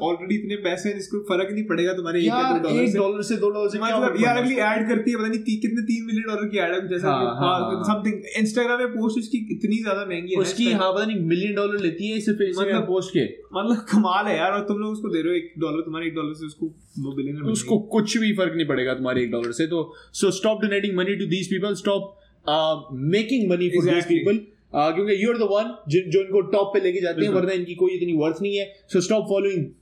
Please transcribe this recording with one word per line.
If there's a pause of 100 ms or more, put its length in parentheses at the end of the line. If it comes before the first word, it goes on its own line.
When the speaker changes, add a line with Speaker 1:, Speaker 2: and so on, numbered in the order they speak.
Speaker 1:
already
इतने
पैसे
हैं,
जिसको
फर्क
नहीं
पड़ेगा
तुम्हारे
एक
या
Speaker 2:
यार,
Speaker 1:
दो
डॉलर
Speaker 2:
एक
Speaker 1:
से।
Speaker 2:
डॉलर
से
दो
डॉलर
से
क्या
Speaker 1:
मतलब,
Speaker 2:
फर्क
Speaker 1:
यार,
Speaker 2:
पड़ेगा?
Speaker 1:
अगली
ऐड
करती
है,
पता
नहीं
ती-,
कितने
तीन
मिलियन
डॉलर
की
ऐड
है,
जैसे
Speaker 2:
हाँ,
Speaker 1:
कि
Speaker 2:
हाँ,
Speaker 1:
हाँ,
Speaker 2:
हाँ।
Speaker 1:
something,
Instagram
पे
पोस्ट
उसकी
इतनी
ज़्यादा
महंगी
है
ना
Speaker 2:
उसकी,
Speaker 1:
इस
टाइम।
Speaker 2:
हाँ,
पता
नहीं
मिलियन
डॉलर
लेती
है
सिर्फ
Instagram
Speaker 1:
मतलब,
Speaker 2:
पोस्ट
के। (360)
Speaker 1:
मतलब,
कमाल
है
यार,
और
तुम
लोग
उसको
दे
रहे
हो
एक
डॉलर,
तुम्हारे
एक
डॉलर
से
उसको (340)
वो
बिलियनर
Speaker 2:
उसको
Speaker 1:
बनेगी।
Speaker 2:
कुछ
भी
फर्क
नहीं
पड़ेगा
तुम्हारे
एक
डॉलर
से।
तो, (200)
so
stop
donating
money
to
these
people,
stop (280)
uh, (140)
making
money
for
these
Speaker 1:
Exactly.
Speaker 2:
people, (380)
uh,
क्योंकि
you
are
the
one (200)
जिन-,
जो
इनको
टॉप
पे
लेके
जाते
हैं,
Speaker 1:
बिल्कुल।
Speaker 2:
वरना
इनकी
कोई
इतनी
वर्थ
नहीं
है। (200)
So
stop
following। (180)